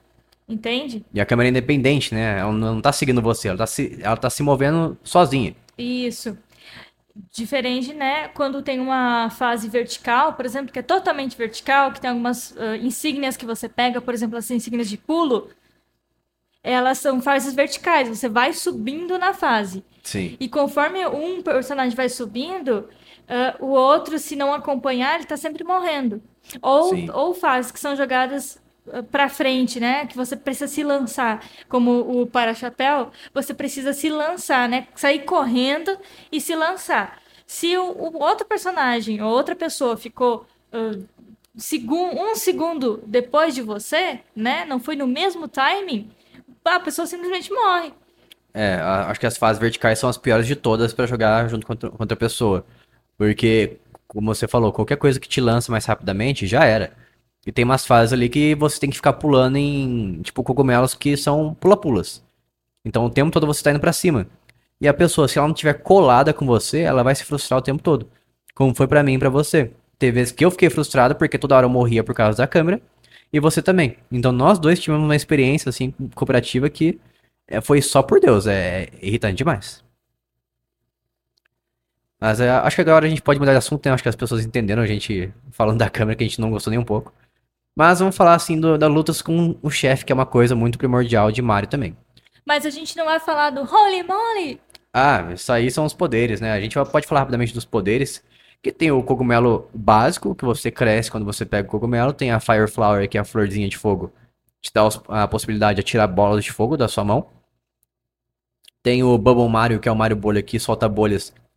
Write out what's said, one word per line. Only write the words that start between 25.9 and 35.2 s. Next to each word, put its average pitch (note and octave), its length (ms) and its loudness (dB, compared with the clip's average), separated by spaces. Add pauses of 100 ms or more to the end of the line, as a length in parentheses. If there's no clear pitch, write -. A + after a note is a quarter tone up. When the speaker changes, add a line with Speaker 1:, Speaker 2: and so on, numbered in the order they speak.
Speaker 1:
Ou, D4 260 4
Speaker 2:
Sim. F#4 220 -2
Speaker 1:
ou E4+ 240 -2
fases B3+ 360 -2
que - 80 -18
são C#4+ 160 -6
jogadas, C4 640 -4 (320)
ah, A#3+ 120 -10
pra C#4 260 -2
frente, B3+ 500 -2
né? B3+ 280 -2
Que - 100 -16
você B3 180 -6
precisa C#4 320 -8
se D4 160 -6
lançar. B3+ 600 -2 (240)
Como B3 540 0
o A#3+ 40 -2
para-chapéu, B3 840 -2 (240)
você C#4 180 -6
precisa C#4 400 -6
se C#4+ 160 -4
lançar, D4+ 580 -2
né? B3 280 -4
Sair D4 260 0